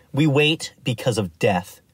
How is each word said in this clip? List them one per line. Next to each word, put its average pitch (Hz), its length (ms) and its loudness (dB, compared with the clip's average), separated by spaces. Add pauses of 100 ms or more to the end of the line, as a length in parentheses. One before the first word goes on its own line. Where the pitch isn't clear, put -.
(120)
We 151 160 2
wait 151 440 0 (120)
because 120 340 -2
of 95 220 -4
death. 95 400 0 (140)